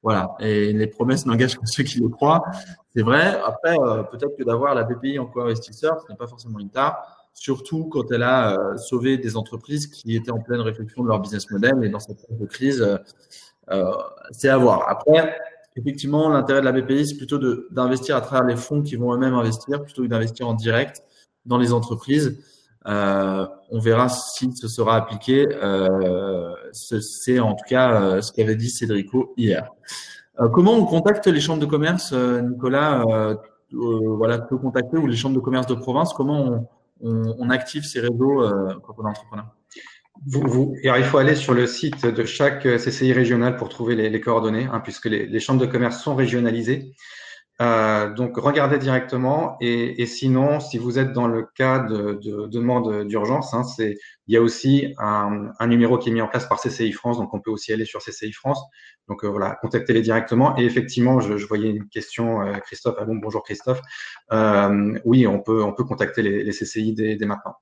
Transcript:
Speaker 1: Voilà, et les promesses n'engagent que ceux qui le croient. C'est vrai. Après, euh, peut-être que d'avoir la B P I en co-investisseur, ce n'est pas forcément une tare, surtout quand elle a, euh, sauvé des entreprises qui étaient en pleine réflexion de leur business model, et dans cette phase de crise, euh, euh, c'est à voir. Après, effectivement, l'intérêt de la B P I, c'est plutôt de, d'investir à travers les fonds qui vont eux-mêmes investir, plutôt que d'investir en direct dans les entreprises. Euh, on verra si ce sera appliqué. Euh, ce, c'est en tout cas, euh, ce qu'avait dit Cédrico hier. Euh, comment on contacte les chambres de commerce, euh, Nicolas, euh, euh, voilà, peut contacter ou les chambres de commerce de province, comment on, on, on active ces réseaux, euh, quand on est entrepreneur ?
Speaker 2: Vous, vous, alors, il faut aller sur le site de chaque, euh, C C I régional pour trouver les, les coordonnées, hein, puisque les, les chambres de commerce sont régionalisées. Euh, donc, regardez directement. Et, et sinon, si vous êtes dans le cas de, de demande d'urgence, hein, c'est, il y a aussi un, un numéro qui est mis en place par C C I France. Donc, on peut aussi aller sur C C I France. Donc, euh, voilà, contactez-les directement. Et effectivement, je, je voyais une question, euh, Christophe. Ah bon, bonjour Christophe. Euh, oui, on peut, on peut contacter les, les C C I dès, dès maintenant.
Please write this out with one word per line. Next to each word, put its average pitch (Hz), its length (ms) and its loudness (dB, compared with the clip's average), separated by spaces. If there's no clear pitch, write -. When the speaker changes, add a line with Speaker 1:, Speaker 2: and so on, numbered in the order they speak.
Speaker 1:
Voilà, 95 380 0
et 107 340 2
les 107 140 2
promesses 131 400 0
n'engagent 123 300 2
que - 80 -8
ceux 131 180 -2
qui 127 160 -4
le 117 100 2
croient. 156 340 2
C'est 113 80 2
vrai. 160 420 4
Après, 165 340 0
euh, 113 220 0
peut-être 143 360 -6
que 135 60 -6
d'avoir 120 300 2
la 120 100 2
B 120 160 -4
P 131 100 -4
I 139 100 -4
en 123 80 -6
co-investisseur, 120 720 -4
ce - 100 -20
n'est 98 60 -16
pas 120 100 -10
forcément 117 300 -14
une 101 120 -10
tare, 139 340 -2
surtout 160 500 -6
quand 127 260 -4
elle 120 120 0
a, 120 300 2
euh, 98 240 -2
sauvé 127 420 0
des 113 180 -6
entreprises 143 480 -8
qui 113 300 -6
étaient 113 160 -4
en 113 80 -4
pleine 120 220 -4
réflexion 110 420 -6
de 117 60 0
leur 107 100 2
business 98 320 -8
model, 110 220 2
et 104 60 0
dans 101 100 -6
cette 104 220 -14
phase 113 180 -12
de 104 80 -6
crise, 131 340 -2
euh, 101 160 2
euh, 95 200 0
c'est 135 180 2
à 135 80 6
voir. 113 300 6
Après, 160 480 4
effectivement, 143 540 0
l'intérêt 139 320 4
de 135 40 0
la 127 60 4
B 131 140 0
P 135 160 2
I, 147 60 2
c'est 147 100 -8
plutôt 131 220 -4
de, 127 320 -2
d'investir 127 440 0
à 123 60 2
travers 127 240 0
les 120 100 2
fonds 147 280 -2
qui 147 120 -6
vont 120 200 -2
eux-mêmes 131 180 2
investir, 120 500 -2
plutôt 131 200 -6
que 120 40 -2
d'investir 113 400 -2
en 117 60 -2
direct 117 480 0
dans 123 120 0
les 120 160 4
entreprises. 120 680 0
Euh, 98 580 0
on 113 100 -2
verra 113 300 4
si - 460 -4
ce 110 120 -10
sera 113 280 2
appliqué. 127 500 2
Euh, 95 880 0
ce, - 280 -6
c'est 127 400 0
en 110 140 2
tout - 140 -8
cas, 127 340 4
euh, 95 200 2
ce 110 100 -8
qu'avait 107 240 0
dit 113 140 -4
Cédrico 113 680 -2
hier. 101 320 0
Euh, 117 100 4
comment 180 240 6
on 220 120 6
contacte 196 420 2
les 160 120 4
chambres 151 220 -2
de 147 60 0
commerce, 156 460 0
euh, 123 280 0
Nicolas, 127 680 0
euh, 110 280 2
euh, 117 260 -2
voilà, 113 240 2
peut 127 180 -4
contacter 127 400 -2
ou 156 80 2
les 120 100 0
chambres 135 200 -2
de 127 40 2
commerce 127 280 -2
de 127 80 -2
province, 131 380 -2
comment 143 280 0
on, 117 260 -2
on, 113 360 -2
on 123 140 -4
active 131 320 -4
ces - 160 -6
réseaux, 123 420 2
euh, 98 320 0
quand 110 140 -20
on 110 80 -10
est 107 40 -2
entrepreneur ? 104 360 -12
Speaker 2:
Vous, 135 220 -2
vous, 127 360 2
alors, 127 140 4
il 135 60 4
faut 147 140 2
aller 143 180 6
sur 131 180 0
le 120 140 4
site 127 400 -4
de 113 160 0
chaque, 139 420 0
euh, 120 140 4
C 131 100 -2
C 135 180 -2
I 127 60 4
régional 123 420 2
pour - 140 -8
trouver 120 260 -2
les, 110 140 0
les 110 120 -2
coordonnées, 113 500 0
hein, 113 80 -4
puisque - 260 -12
les, 107 220 -2
les 107 120 -2
chambres 131 220 2
de 120 60 2
commerce 120 340 -2
sont 143 140 -2
régionalisées. 120 800 0
Euh, 107 520 2
donc, 123 240 -4
regardez 143 400 2
directement. 131 840 0
Et, 120 400 -2
et 120 40 2
sinon, 135 540 2
si - 180 -8
vous 120 220 -2
êtes 131 140 0
dans 120 140 0
le 113 280 -2
cas 131 240 2
de, 107 340 -2
de 104 340 -8
demande 113 580 -2
d'urgence, 110 480 -2
hein, 123 100 -2
c'est, 107 340 -4
il 107 60 2
y 117 40 8
a 117 40 8
aussi 135 560 2
un, 104 600 -2
un 117 100 0
numéro 120 300 6
qui 123 120 -2
est - 40 0
mis 113 80 0
en 110 60 -2
place 120 180 -4
par - 140 0
C - 100 -4
C 117 160 -2
I 110 80 0
France. 120 240 -4
Donc, 104 160 -6
on 101 80 -6
peut 113 100 -6
aussi 107 220 -4
aller 110 120 -2
sur - 160 -12
C - 120 -14
C 107 140 -10
I 104 60 -8
France. 139 280 -4
Donc, 101 160 -8
euh, - 20 0
voilà, 98 340 -2
contactez-les 113 400 2
directement. 117 560 2
Et 120 60 2
effectivement, 120 560 2
je, 104 160 0
je 101 100 -4
voyais 107 240 -2
une 104 180 -4
question, 113 540 -4
euh, 101 120 -4
Christophe. 113 340 -6
Ah 107 60 -6
bon, 110 100 -4
bonjour 107 280 -6
Christophe. 127 380 -4
Euh, 104 760 4
oui, 120 220 6
on 98 140 2
peut, 110 220 2
on 101 100 0
peut 127 100 -4
contacter 113 380 -2
les, 101 220 0
les 104 100 -4
C - 120 -6
C 110 160 -6
I 113 120 0
dès, 107 220 -2
dès 107 100 -4
maintenant. 101 360 -6